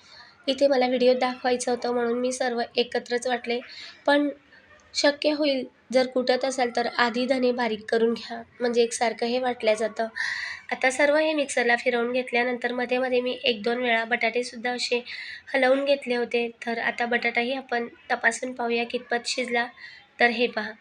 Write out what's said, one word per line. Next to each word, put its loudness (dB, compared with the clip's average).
इथे 4
मला 4
व्हिडिओ 4
दाखवायचं 0
होतं -2
म्हणून 0
मी 0
सर्व -2
एकत्रच -2
वाटले, -2
पण 4
शक्य 2
होईल 0
जर 4
कुटत 0
असाल 0
तर 0
आधी 2
धने 2
बारीक -2
करून 4
घ्या, -8
म्हणजे 2
एकसारखं 0
हे 0
वाटल्या 0
जातं. -2
आता 2
सर्व 4
हे 2
मिक्सरला 2
फिरवून 0
घेतल्यानंतर 0
मध्ये -2
मध्ये 2
मी -4
एक 0
दोन 0
वेळा 0
बटाटेसुद्धा -2
असे -2
हलवून 4
घेतले 0
होते. -2
तर -4
आता -2
बटाटाही 0
आपण -4
तपासून -2
पाहूया -2
कितपत -4
शिजला. -2
तर 6
हे 0
पहा, -6